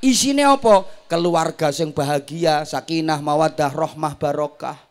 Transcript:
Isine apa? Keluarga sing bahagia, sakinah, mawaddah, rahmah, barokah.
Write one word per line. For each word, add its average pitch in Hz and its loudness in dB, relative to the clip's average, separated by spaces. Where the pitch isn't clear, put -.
Isine 262 2
apa? 269 6
Keluarga 165 0
sing 151 -4
bahagia, 147 -2
sakinah, 156 -4
mawaddah, 151 0
rahmah, 156 -6
barokah. 147 -6